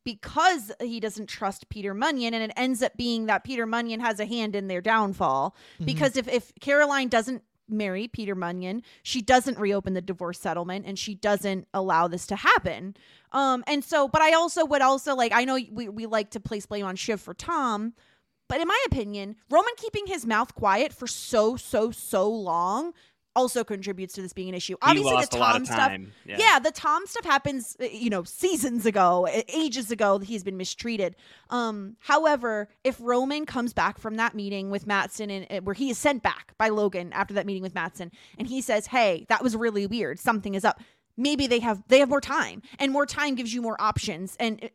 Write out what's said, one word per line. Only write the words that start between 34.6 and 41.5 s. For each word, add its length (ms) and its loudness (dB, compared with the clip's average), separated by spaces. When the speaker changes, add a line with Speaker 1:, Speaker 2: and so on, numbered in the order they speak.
Speaker 1:
with 160 -4
Matsson 420 -2
and, 220 -8
uh, 100 -4
where 140 -4
he 160 -2
is 80 -4
sent 240 2
back 340 -2
by 120 4
Logan 440 0
after 220 -2
that 100 0
meeting 160 -4
with 140 -8
Matsson, 360 -8
and 80 -6
he 140 -4
says, 260 0
"Hey, 420 2
that 140 2
was 120 2
really 300 0
weird. 340 -4
Something 360 0
is 100 0
up." 160 2
Maybe 320 0
they 120 4